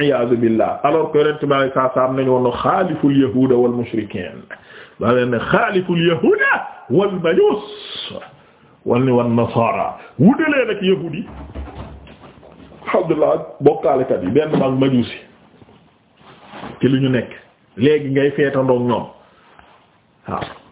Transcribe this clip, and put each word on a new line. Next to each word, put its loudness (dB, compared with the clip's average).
iyaadu 2
billah. 0
Alors 0
que 2
Yonent 2
bi -2
sallallahu 2
alayhi -4
wa 0
sallam 0
nañu 0
woon 2
xaaliful 0
yahuuda 2
wal 2
mushrikiin. -6
Daa 2
leen 2
ne 0
xaaliful 0
yahuuda 2
wal 2
majuus. 2
Wal 2
ni 2
wan 2
nasaara. -2
Wuute 4
leen 0
ak -4
yahuud -2
yi. -10
Alhamdulillah, 0
bokkaalekat 2
yi, -4
benn 2
mag 0
majuusi. 0
Ci 2
li 2
ñu 0
nekk. -2
Léegi 2
ngay 2
feetandoog 0
ñoom. -2
Waaw. -6